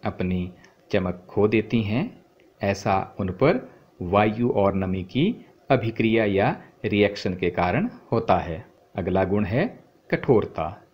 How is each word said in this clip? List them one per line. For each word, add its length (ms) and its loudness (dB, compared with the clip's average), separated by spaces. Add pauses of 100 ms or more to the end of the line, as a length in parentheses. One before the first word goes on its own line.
अपनी 480 -2 (380)
चमक 380 -2
खो 180 2
देती 360 0
हैं, 420 -4 (360)
ऐसा 580 -2
उन 100 -4
पर 520 0 (200)
वायु 500 2
और 220 2
नमी 300 -2
की 420 -2 (260)
अभिक्रिया 540 2
या 360 0 (240)
reaction 480 0
के 160 -2
कारण 400 0 (220)
होता 260 2
है। 280 -6 (300)
अगला 280 0
गुण 220 0
है 380 -4 (280)
कठोरता। 840 0